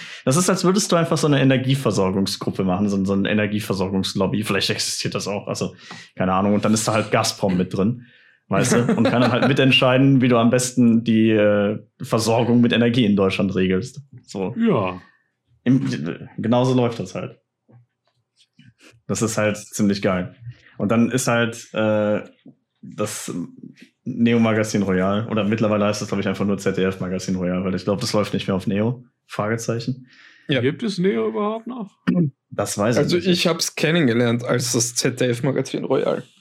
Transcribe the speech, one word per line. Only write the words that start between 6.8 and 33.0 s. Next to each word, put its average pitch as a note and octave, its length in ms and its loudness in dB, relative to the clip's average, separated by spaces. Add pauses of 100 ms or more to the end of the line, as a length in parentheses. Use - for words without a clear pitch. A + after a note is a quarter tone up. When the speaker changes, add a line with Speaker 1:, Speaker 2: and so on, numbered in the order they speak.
Speaker 1:
da A2 60 2
halt G#2+ 180 -2
Gazprom G#2 460 0
mit F2+ 160 -2
drin, G2+ 320 -2 (420)
weißt - 240 0
du? A3+ 240 2
Und A3+ 80 2
kann B2 180 2
dann A#2 120 2
halt A#2+ 160 2
mitentscheiden, C3+ 720 4
wie B2+ 80 4
du A#2+ 80 4
am A#2 120 4
besten A#2+ 540 2
die, A2 280 4
äh, G#2 480 2 (220)
Versorgung A#2 600 2
mit A#2+ 100 4
Energie A#2+ 340 2
in G2+ 120 4
Deutschland F#2+ 360 0
regelst. F#2 480 -2 (220)
So. F#2+ 340 -8
Speaker 2:
Ja. G2+ 440 0 (640)
Speaker 1:
Im, B2 720 -2
genauso B2 360 2
läuft A#2+ 260 0
das F#2 160 -10
halt. - 240 -10 (1700)
Das G2 140 -4
ist A2 160 -2
halt G#2+ 200 0
ziemlich G2 440 -2
geil. F#2 340 -2 (420)
Und G#2 140 -2
dann A2+ 200 2
ist B2+ 160 -2
halt, A#2 460 -2
äh, G#2+ 480 0 (600)
das - 520 -8 (680)
Neo A#2 360 2
Magazin A2 440 2
Royal, F#2+ 460 0
oder G#2+ 160 0
mittlerweile G#2+ 400 0
heißt G#2 160 -2
das, G#2+ 80 -8
glaub G2 100 -2
ich, F#2+ 80 -2
einfach G2 160 -2
nur G2 140 0
Z F#2+ 180 -2
D F#2 80 0
F F#2+ 160 -2
Magazin F#2 380 -4
Royal, F#2 260 -2
weil F#2 120 -2
ich F2+ 100 -8
glaub, G2+ 160 -2
das G#2 100 -4
läuft G#2 220 -2
nicht F#2+ 140 -4
mehr G2 80 0
auf F#2 120 -4
Neo. A2 380 -2 (200)
Fragezeichen. A2+ 840 -6 (420)
Speaker 3:
Ja. C3+ 100 0
Speaker 2:
Gibt C#3+ 240 -2
es G#3+ 140 -4
Neo G#3+ 320 0
überhaupt A3 380 -4
noch? A#3 300 -12 (520)
Speaker 1:
Das - 280 -4
weiß G#2 200 2
ich - 40 4